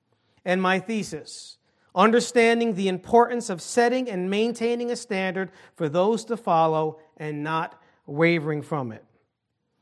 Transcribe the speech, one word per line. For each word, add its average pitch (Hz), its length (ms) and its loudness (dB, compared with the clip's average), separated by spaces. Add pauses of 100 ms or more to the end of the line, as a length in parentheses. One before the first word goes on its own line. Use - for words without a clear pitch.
(440)
And 185 160 0
my 185 180 2
thesis, 185 800 -8 (360)
understanding 233 800 4
the 190 140 -2
importance 233 600 2
of 175 140 -8
setting 240 480 0
and 180 180 -4
maintaining 233 640 -2
a 233 60 -4
standard 190 540 -4 (240)
for 156 140 -2
those 196 380 2
to 233 100 -4
follow 160 640 2 (180)
and 151 260 -8
not 160 380 -4 (240)
wavering 156 560 0
from 127 320 -6
it. 110 120 -18 (760)